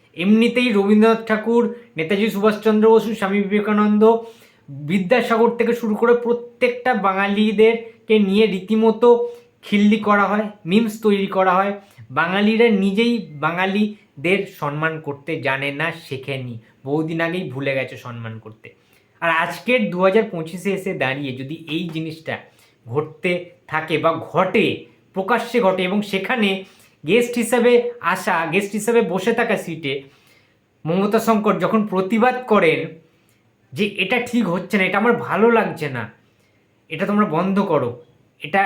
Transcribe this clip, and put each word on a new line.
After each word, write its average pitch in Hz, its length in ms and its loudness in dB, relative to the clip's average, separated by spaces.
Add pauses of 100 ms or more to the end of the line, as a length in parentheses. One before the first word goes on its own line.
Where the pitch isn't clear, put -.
(140)
এমনিতেই 226 580 2
রবীন্দ্রনাথ 214 560 4
ঠাকুর, 220 480 0 (220)
নেতাজি 196 320 0
সুভাষচন্দ্র 214 600 2
বসু, 220 260 4
স্বামী 202 260 0
বিবেকানন্দ, 208 760 4 (520)
বিদ্যাসাগর 196 800 0
থেকে 226 240 0
শুরু 214 220 -2
করে 240 220 4
প্রত্যেকটা 240 760 -2
বাঙালিদেরকে 214 1300 0
নিয়ে 202 260 4
রীতিমতো 220 840 2 (320)
খিল্লি 208 360 2
করা 208 260 2
হয়, 208 260 -2 (160)
মিমস 208 360 0
তৈরি 196 260 2
করা 190 260 2
হয়। 196 200 2 (380)
বাঙালিরা 208 580 2
নিজেই 202 600 0
বাঙালিদের 185 1160 -2
সম্মান 156 540 -4
করতে 143 400 -8
জানে 139 300 -4
না, 156 200 -4
শেখেনি, 131 680 -10 (260)
বহুদিন 160 360 -4
আগেই 165 280 -4
ভুলে 135 260 -4
গেছে 127 220 -6
সম্মান 113 420 -12
করতে। - 340 -20 (460)
আর 170 100 0
আজকের 180 600 0
দু 175 140 0
হাজার 190 280 4
পঁচিশে 180 420 -6
এসে 190 200 -6
দাঁড়িয়ে 135 420 -4
যদি 135 340 -12
এই 165 240 -6
জিনিসটা 156 440 -8 (500)
ঘটতে 151 600 -6 (180)
থাকে 156 300 -2
বা 160 160 2
ঘটে, 170 720 0 (280)
প্রকাশ্যে 214 480 -2
ঘটে, 185 220 2
এবং 196 180 0
সেখানে 196 600 -2 (440)
গেস্ট 240 280 2
হিসাবে 240 560 2 (100)
আসা, 175 500 -2
গেস্ট 202 200 -2
হিসাবে 226 300 0
বসে 190 320 -2
থাকা 226 240 0
সিটে 147 460 -8 (840)
মমতা 202 340 0
শঙ্কর 214 400 0
যখন 208 280 0
প্রতিবাদ 220 600 0
করেন 170 400 2 (840)
যে, 165 120 -2 (120)
"এটা 190 220 -2
ঠিক 220 280 -2
হচ্ছে 175 300 -4
না, 190 60 2
এটা 185 140 0
আমার 226 160 2
ভালো 196 380 2
লাগছে 180 380 0
না, 117 220 -8 (800)
এটা 160 160 -6
তোমরা 208 200 2
বন্ধ 185 340 -2
করো, 143 440 -2 (360)
এটা, 196 260 -2